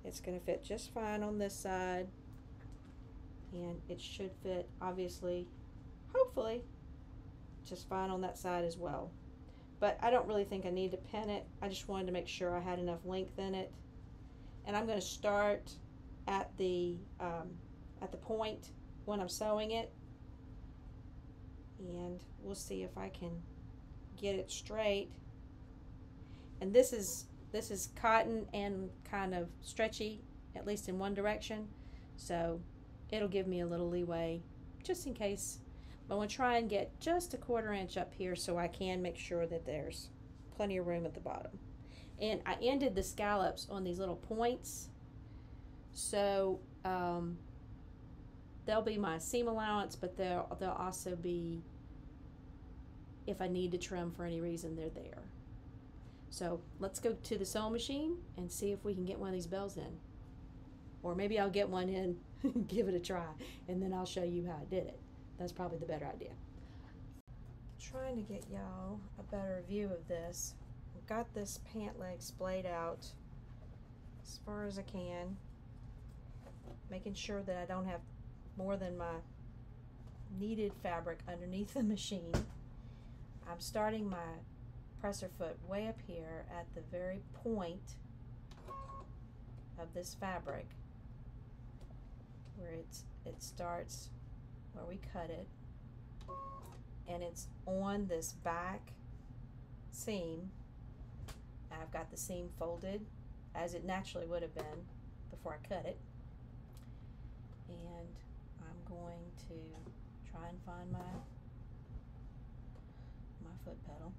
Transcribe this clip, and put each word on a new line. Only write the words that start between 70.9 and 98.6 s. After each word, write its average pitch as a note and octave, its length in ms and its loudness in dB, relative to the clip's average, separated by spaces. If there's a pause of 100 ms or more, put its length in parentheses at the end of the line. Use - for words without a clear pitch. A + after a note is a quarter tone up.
I've - 120 -10
got A#3 260 0
this G3+ 260 -2 (120)
pant G#3 280 -2
leg F3+ 220 -4
splayed F#3 440 0
out E3+ 400 0 (1160)
as - 220 -10
far G#3 200 -2
as G3 140 0
I G3 40 -4
can, F3+ 540 -2 (1500)
making F#3+ 240 -2
sure G3+ 300 -2
that F#3 140 2
I F3 80 0
don't F#3 200 2
have F3 140 0 (580)
more G3 200 2
than F3+ 200 0
my E3+ 180 0 (1200)
needed G#3 320 2 (100)
fabric E3+ 460 0
underneath F3+ 460 -2
the C4+ 100 6
machine. G3 500 2 (1160)
I'm E3+ 100 -4
starting G#3+ 500 4
my E3+ 300 -2 (640)
presser G3 340 0
foot E3 200 -2 (100)
way G3+ 220 0
up A3+ 180 -4
here D#3+ 420 -6
at E3+ 160 -4 (100)
the E3 140 -6
very F3+ 300 0 (240)
point F#3+ 540 0 (1800)
of E3+ 160 -6
this F3+ 240 -4
fabric F3 480 -2 (1900)
where F3 160 -4
it's, E3 320 -6 (220)
it E3 180 -6
starts - 680 -4 (600)
where F3+ 140 -8
we F3+ 120 -4 (140)
cut E3 180 -2
it, E3+ 180 -4 (1600)
and F3 140 -2
it's E3+ 260 -4 (180)
on G3 420 2
this E3 280 0 (100)
back F3 480 0 (1000)